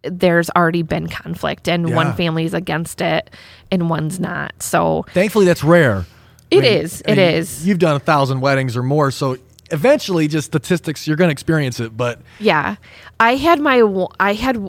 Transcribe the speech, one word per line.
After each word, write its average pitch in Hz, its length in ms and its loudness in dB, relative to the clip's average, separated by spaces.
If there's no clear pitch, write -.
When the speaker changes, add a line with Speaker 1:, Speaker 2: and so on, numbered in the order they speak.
Speaker 1:
there's 170 480 0
already 170 320 0
been 160 260 -4
conflict 160 580 -8
and 170 280 -2
one 160 140 2
Speaker 2:
Yeah. 131 60 -2
Speaker 1:
family's 160 380 -2
against 170 480 -6
it 165 300 -2
and 170 180 0
one's 160 320 -4
not. 165 320 -6
So 165 520 0
Speaker 2:
Thankfully, 196 320 2
that's 170 180 2
rare. 143 400 4
Speaker 1:
It 359 80 6
Speaker 2:
I - 20 6
mean, - 120 4
Speaker 1:
is. - 260 -10
Speaker 2:
I 214 40 2
Speaker 1:
It - 40 4
Speaker 2:
mean, 185 200 4
Speaker 1:
is. 165 300 -4
Speaker 2:
you've 196 120 2
done 160 180 2
a 139 40 -2
thousand 139 420 0
weddings 135 340 0
or 123 60 -2
more, 139 280 0
so 131 280 -4
eventually, 165 580 0
just 151 200 -4
statistics, - 580 -4
you're 156 100 -2
gonna 170 160 2
experience 143 480 -2
it, 113 160 -8
but 120 240 -4
Speaker 1:
Yeah. 190 380 0
I 233 180 4
had 320 220 2
my 285 200 2
w-, 190 300 2
I 202 140 0
had 240 240 -2